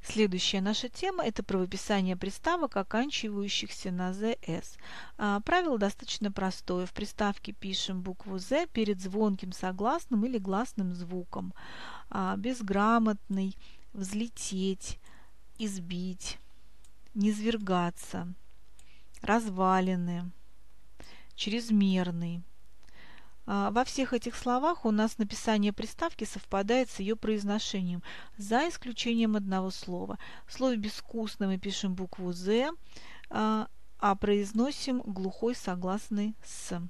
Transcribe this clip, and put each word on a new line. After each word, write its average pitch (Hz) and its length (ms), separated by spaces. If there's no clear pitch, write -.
Следующая 196 560
наша 214 280
тема — 370 360
это 214 200
правописание 185 720
приставок, 294 600
оканчивающихся 202 1160
на 180 200
з 220 300
с. - 340
А, 208 240
правило 330 380
достаточно 202 540
простое. 180 540
В - 60
приставке 208 600
пишем 190 500
букву 190 360
"з" 285 280
перед 208 340
звонким 196 520
согласным 208 760
или 254 120
гласным 190 540
звуком. 180 600
А, 190 260
безграмотный, 208 1200
взлететь, 190 1040
избить, 185 840
низвергаться, 202 1120
развалины, 185 1080
чрезмерный. 185 1080
А, 202 280
во 240 120
всех 254 280
этих 240 240
словах 262 480
у 220 80
нас 214 260
написание 208 540
приставки 233 520
совпадает 208 640
с - 120
её 208 160
произношением, 202 840
за 226 300
исключением 233 680
одного 190 360
слова. 185 480
В - 60
слове 247 240
"безвкусно" 208 720
мы 190 100
пишем 190 360
букву 180 380
"з", 214 380
а, 214 360
а 202 160
произносим 214 880
глухой 190 520
согласный 202 800
"с". - 460